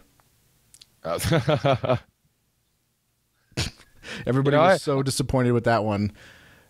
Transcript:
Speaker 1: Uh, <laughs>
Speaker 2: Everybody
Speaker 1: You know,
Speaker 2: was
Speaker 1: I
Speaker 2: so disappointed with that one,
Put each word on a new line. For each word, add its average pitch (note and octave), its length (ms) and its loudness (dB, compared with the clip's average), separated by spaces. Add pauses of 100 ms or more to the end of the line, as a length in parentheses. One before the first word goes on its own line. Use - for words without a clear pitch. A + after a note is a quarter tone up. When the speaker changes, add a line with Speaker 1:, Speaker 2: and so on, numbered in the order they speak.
(1040)
Speaker 1:
Uh, B2+ 920 0 (1600)
<laughs> - 60 -4 (640)
Speaker 2:
Everybody C3+ 300 2
Speaker 1:
You D3 40 6
know, E3 80 6
Speaker 2:
was F#3+ 60 4
Speaker 1:
I - 40 4
Speaker 2:
so C#3 240 -2
disappointed B2+ 500 0
with A#2 120 0
that A#2 200 2
one, G#2 280 -2 (580)